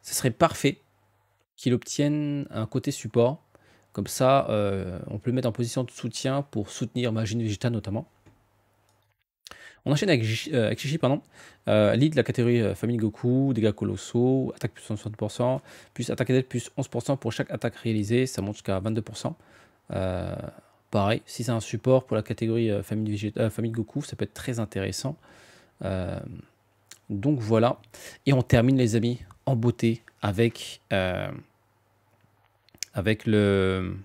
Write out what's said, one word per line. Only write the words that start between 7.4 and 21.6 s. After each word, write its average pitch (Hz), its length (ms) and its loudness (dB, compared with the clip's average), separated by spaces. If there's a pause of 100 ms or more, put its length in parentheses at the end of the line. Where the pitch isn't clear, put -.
notamment. 104 400 -4 (1800)
On 131 80 2
enchaîne 190 160 2
avec 131 140 4
Jishi-, 110 320 -2
euh, 113 120 4
avec 107 120 -2
Shishi, 143 180 -4
pardon. 135 240 0 (480)
Euh, 107 280 6
lead 151 160 4
de 151 40 0
la 123 60 4
catégorie, 120 400 2
euh, 98 120 0
famille 120 220 -2
Goku, 123 560 0
dégâts 110 200 2
colossaux, 120 840 0
attaque - 180 -6
plus - 120 -20
soixante 107 320 -8
pour 104 140 -4
cent, 127 300 0 (320)
plus - 160 -8
attaque 120 200 -2
d'aide 131 180 4
plus - 300 -6
onze 131 120 -4
pour 120 140 -6
cent 139 140 -2
pour - 160 -6
chaque - 180 -6
attaque - 260 -6
réalisée, 113 500 0
ça - 160 -6
monte 101 120 -4
jusqu'à 95 240 -4
vingt-deux 110 240 -4
pour 110 140 -14
cent. 135 200 -8 (540)
Euh, 92 440 -4 (580)
pareil, 101 340 2
si - 160 -10
c'est 120 80 -4
un 113 100 0